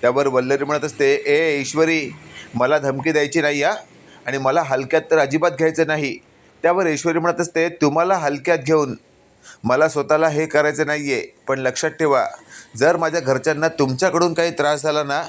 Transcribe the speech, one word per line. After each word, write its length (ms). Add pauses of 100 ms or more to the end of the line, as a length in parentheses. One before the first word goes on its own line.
त्यावर 260
वल्लरी 360
म्हणत 200
असते, 320
"ए 460
ईश्वरी, 480 (460)
मला 240
धमकी 320
द्यायची 300
नाही 180
या, 140 (520)
आणि 120
मला 240
हलक्यात 400 (100)
तर 60
अजिबात 340
घ्यायचं 360
नाही." 300 (460)
त्यावर 240
ईश्वरी 320
म्हणत 220
असते, 260 (140)
"तुम्हाला 340
हलक्यात 420
घेऊन 380 (680)
मला 260
स्वतःला 380
हे 180
करायचं 400
नाहीये, 360 (260)
पण 120
लक्षात 320
ठेवा, 340 (520)
जर 200
माझ्या 220
घरच्यांना 480 (120)
तुमच्याकडून 540
काही 180
त्रास 320
झाला 200
ना 260